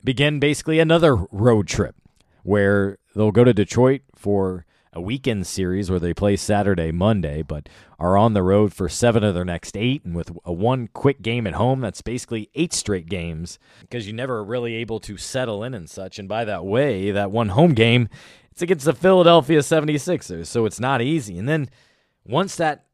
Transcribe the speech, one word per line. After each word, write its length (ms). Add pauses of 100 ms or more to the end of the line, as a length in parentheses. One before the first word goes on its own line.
begin 340
basically 420
another 340
road 520
trip 280 (480)
where 560 (160)
they'll 180
go 120
to 100
Detroit 480 (120)
for 520 (260)
a 80
weekend 460
series 420
where 120
they 120
play 220
Saturday, 560
Monday, 520
but 260 (320)
are 180
on 160
the 80
road 300
for 160
seven 340
of 140
their 80
next 320
eight. 280
And 120
with 280
a 80
one 360
quick 340
game 240
at 60
home, 280
that's 220
basically 540
eight 160
straight 360
games 520 (220)
because 260
you're 80
never 260
really 320
able 260
to 160
settle 460
in 120
and 140
such. 300
And 100
by 160
that 200
way, 480
that 180
one 200
home 240
game, 340 (420)
it's 120
against 220
the 80
Philadelphia 720
seventy-sixers. 840
So 180
it's 140
not 200
easy. 380
And 100
then 220 (540)
once 320
that 380